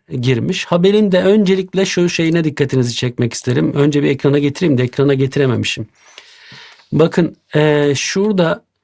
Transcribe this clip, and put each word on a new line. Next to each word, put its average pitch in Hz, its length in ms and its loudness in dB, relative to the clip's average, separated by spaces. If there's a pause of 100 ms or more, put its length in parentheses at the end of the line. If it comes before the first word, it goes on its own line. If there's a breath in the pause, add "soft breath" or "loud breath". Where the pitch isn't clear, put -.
(200)
girmiş. 120 440 -2
Haberin 196 480 2
de 185 100 2
öncelikle 190 640 2
şu 175 240 0
şeyine 165 360 0
dikkatinizi 135 500 -2
çekmek 123 400 -4
isterim. 147 400 -2
Önce 143 280 2
bir 147 60 0
ekrana 143 300 0
getireyim 143 400 0
de 123 40 0
ekrana 139 320 0
getirememişim. 131 720 -2 (1080 loud breath)
Bakın, 160 440 2 (180)
e, 147 420 2
şurada 190 680 -2 (200)